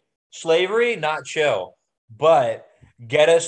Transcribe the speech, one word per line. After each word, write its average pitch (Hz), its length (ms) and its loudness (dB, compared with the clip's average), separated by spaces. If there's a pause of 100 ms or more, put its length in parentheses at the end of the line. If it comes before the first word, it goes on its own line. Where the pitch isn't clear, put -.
(320)
"Slavery, 196 680 -2
not 151 260 -6
chill, 131 540 -4 (380)
but 139 520 0 (400)
get 151 220 2
us 165 180 2